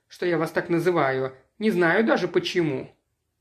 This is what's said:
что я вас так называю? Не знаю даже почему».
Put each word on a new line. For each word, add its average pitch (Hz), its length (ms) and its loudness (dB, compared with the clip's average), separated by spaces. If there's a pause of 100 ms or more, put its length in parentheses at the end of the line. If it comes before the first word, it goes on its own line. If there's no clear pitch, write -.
что - 180 -8
я 170 120 0
вас 156 120 -2
так 175 180 -4
называю? 147 680 0 (240)
Не 214 100 0
знаю 175 340 2
даже 180 220 2
почему». 165 640 -2 (500)